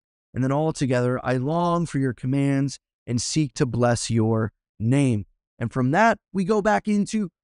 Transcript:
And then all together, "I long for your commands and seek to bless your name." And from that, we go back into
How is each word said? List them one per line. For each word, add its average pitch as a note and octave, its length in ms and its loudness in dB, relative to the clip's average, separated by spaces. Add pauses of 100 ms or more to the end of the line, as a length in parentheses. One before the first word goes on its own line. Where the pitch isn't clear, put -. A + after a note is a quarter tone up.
(320)
And B2+ 120 -2
then C3 80 0
all D#3 200 0
together, B2 520 0
"I B2+ 140 0
long E3+ 480 0
for - 120 -4
your C3+ 140 0
commands C#3 640 0 (280)
and A#2+ 140 -2
seek - 340 -2
to D3 120 0
bless A#2+ 440 0
your A2 420 0 (260)
name." A#2+ 480 0 (320)
And A2+ 140 -6
from B2+ 180 0
that, G#3 280 4 (140)
we F#3+ 120 -2
go G#3 180 0
back G3+ 240 0
into G#3 440 -2 (140)